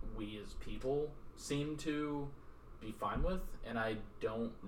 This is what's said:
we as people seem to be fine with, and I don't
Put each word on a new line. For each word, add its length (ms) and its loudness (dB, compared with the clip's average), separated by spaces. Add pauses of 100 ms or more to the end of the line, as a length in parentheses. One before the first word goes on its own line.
(160)
we 300 -2
as 100 -6
people 540 2 (280)
seem 400 2
to 500 2 (520)
be 120 -6
fine 320 2
with, 180 6 (240)
and 140 0
I 160 4 (260)
don't 300 2 (160)